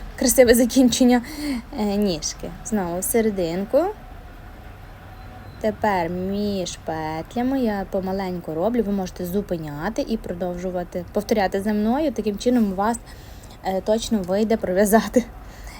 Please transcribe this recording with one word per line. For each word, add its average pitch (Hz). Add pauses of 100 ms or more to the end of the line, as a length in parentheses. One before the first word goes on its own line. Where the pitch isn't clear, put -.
(160)
красиве 247
закінчення, 247 (580)
е, 214
ніжки. 196 (160)
Знову 180
в 196
серединку. 202 (1800)
Тепер 202
між 190
петлями 165
я 208
помаленьку 185
роблю, 214
ви 202
можете 185
зупиняти 175
і 220
продовжувати 180
повторяти 196
за 208
мною. 240
Таким 220
чином 233
у 185
вас, 214 (680)
е, 190
точно 220
вийде 202
пров'язати, 214 (540)